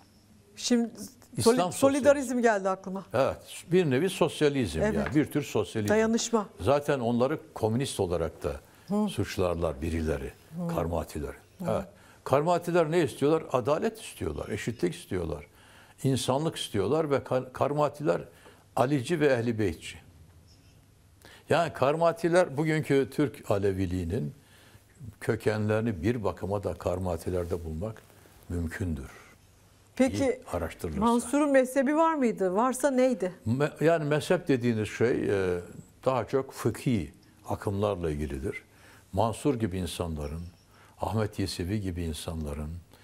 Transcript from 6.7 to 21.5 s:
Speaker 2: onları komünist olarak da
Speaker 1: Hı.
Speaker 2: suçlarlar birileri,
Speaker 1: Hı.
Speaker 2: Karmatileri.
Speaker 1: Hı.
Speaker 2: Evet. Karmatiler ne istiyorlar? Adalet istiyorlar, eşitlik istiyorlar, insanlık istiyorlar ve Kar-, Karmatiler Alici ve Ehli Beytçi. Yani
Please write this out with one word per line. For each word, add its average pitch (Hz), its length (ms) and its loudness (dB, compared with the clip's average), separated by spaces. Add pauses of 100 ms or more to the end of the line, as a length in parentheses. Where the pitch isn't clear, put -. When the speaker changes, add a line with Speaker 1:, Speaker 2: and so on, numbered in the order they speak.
Speaker 2:
onları 120 380 2 (160)
komünist 113 460 0
olarak 85 420 -2
da 71 100 -2 (360)
Speaker 1:
Hı. 208 200 2
Speaker 2:
suçlarlar 85 760 -2
birileri, 78 500 -2 (260)
Speaker 1:
Hı. 170 160 -4
Speaker 2:
Karmatileri. 82 640 -4 (220)
Speaker 1:
Hı. - 120 -10
Speaker 2:
Evet. 98 140 -2 (400)
Karmatiler 165 680 2
ne 175 120 4
istiyorlar? 151 400 2 (100)
Adalet 156 480 0
istiyorlar, 76 480 -8
eşitlik 117 460 -4
istiyorlar, 82 520 -6 (560)
insanlık 135 540 0
istiyorlar 143 540 -2
ve 131 140 0
Kar-, 127 280 -2
Karmatiler 147 680 0 (560)
Alici 139 440 2
ve 151 60 4
Ehli 117 320 2
Beytçi. - 400 -4 (1500)
Yani 160 240 2